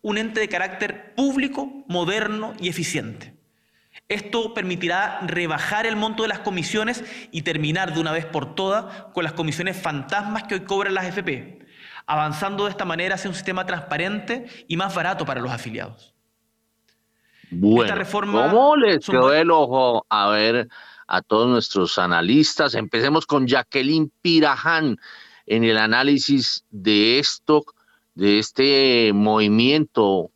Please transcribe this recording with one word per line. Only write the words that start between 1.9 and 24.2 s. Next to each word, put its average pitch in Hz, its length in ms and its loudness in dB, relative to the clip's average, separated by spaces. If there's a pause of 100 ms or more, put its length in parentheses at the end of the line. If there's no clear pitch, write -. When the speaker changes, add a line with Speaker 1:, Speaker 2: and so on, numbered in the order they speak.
Speaker 1:
y 175 100 -4
eficiente. 151 640 -8 (760)
Esto 214 440 -4
permitirá 185 680 -4
rebajar 175 640 -4
el 220 80 -4
monto 214 260 -4
de 220 80 -2
las 202 100 -6
comisiones 214 640 -4 (280)
y 165 100 -8
terminar 160 540 -2
de 165 60 -2
una 160 100 -2
vez 165 160 -4
por 147 260 -6
todas 196 600 -4
con 180 100 -4
las 151 100 -6
comisiones 170 440 -4
fantasmas 202 680 -6
que 208 100 -8
hoy 190 80 -4
cobran 196 320 -2
las 185 120 -2
F 185 180 -6
P, 135 420 -8 (400)
avanzando 156 600 -2
de 202 60 -4
esta 196 140 -6
manera 180 300 -2
hacia 190 140 -8
un 175 60 -8
sistema 185 300 -6
transparente 190 800 -6 (220)
y 165 100 -4
más 190 160 -4
barato 170 320 -2
para 131 160 -6
los 123 100 -6
afiliados. 110 640 -12 (1400)
Speaker 2:
Bueno, 107 280 6
Speaker 1:
Esta 101 120 0
reforma 202 540 0
Speaker 2:
¿cómo 269 260 6
les 208 300 2
Speaker 1:
son - 80 -2
Speaker 2:
quedó 127 140 6
Speaker 1:
buen- 147 140 6
Speaker 2:
el 170 100 4
ojo? 127 580 2
A 104 200 2
ver, 110 380 2 (380)
a 92 160 -2
todos 110 260 2
nuestros 104 520 0
analistas. 113 760 2
Empecemos 120 540 0
con 139 180 2
Jacqueline 139 680 0 (120)